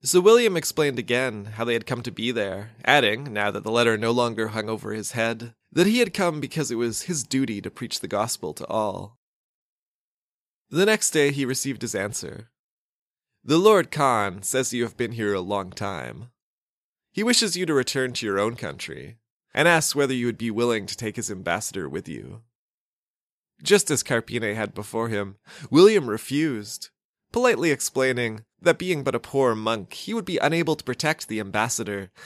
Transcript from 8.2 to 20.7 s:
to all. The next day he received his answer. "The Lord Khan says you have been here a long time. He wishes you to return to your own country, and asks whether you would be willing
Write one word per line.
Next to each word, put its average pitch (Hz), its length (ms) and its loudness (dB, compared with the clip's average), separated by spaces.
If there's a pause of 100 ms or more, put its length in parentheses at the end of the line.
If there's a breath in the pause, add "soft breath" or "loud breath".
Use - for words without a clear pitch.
to - 140 -12
all. 101 500 -4 (1500)
The 175 160 2
next 214 260 2
day 147 200 4
he 139 140 -2
received 131 360 -4
his 113 140 -6
answer. 101 560 -6 (920)
"The 147 140 2
Lord 190 340 6
Khan 104 520 0
says 127 280 0
you 120 120 0
have 113 120 -6
been 117 180 -4
here 107 200 -2
a 95 80 0
long 95 300 -4
time. 92 580 -10 (840)
He 202 120 -4
wishes 226 320 2
you 180 100 -2
to 160 80 0
return 131 400 0
to 117 120 -6
your 98 140 0
own 113 160 0
country, 71 640 -12 (340)
and 156 140 4
asks 165 280 4
whether 139 180 2
you 123 120 0
would 117 120 -2
be 117 140 -4
willing 113 340 0